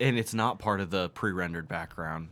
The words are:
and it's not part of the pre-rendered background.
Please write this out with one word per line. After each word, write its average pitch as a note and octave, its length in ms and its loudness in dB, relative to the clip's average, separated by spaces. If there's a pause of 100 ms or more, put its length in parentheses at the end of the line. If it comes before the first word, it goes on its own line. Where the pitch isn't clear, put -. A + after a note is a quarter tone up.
and B2 180 4
it's A2+ 160 0
not A2 240 2
part G2+ 220 2
of F#2 100 -2
the F2+ 200 2
pre-rendered F2 580 -2
background. E2 640 -6